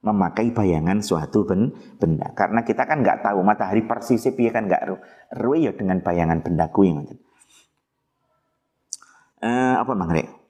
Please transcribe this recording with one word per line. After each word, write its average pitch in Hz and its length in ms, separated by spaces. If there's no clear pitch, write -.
Memakai 107 480
bayangan 95 560
suatu 87 400
ben-, 101 320
benda. 80 320
Karena 104 320
kita 120 240
kan 147 160
nggak - 160
tahu 101 240
matahari 104 400
persisnya 117 480
piye 117 160
kan 113 160
nggak 87 240
ru-, 92 140
ruwe 139 320
ya - 80
dengan 92 240
bayangan 82 400
benda 80 320
kuwi 92 240
ngoten. - 240
Eh, 127 320
apa, 120 160
Mang 92 160
Rek? - 400